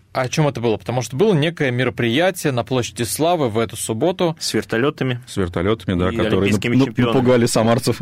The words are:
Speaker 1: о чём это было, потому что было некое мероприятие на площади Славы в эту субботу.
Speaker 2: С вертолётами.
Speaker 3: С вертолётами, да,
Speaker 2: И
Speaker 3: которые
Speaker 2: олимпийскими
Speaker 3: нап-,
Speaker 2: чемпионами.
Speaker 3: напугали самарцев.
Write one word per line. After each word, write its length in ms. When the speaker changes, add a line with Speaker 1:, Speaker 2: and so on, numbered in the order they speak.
Speaker 1:
о 160
чём 200
это 120
было, 180
потому 240
что 140
было 180
некое 360
мероприятие 800
на 120
площади 380
Славы 480
в 80
эту 180
субботу. 640
Speaker 2:
С 140
вертолётами. 720
Speaker 3:
С 100
вертолётами, 600
да, 120
Speaker 2:
И 60
Speaker 3:
которые 280
Speaker 2:
олимпийскими 320
Speaker 3:
нап-, 100
Speaker 2:
чемпионами. 300
Speaker 3:
напугали 300
самарцев. 560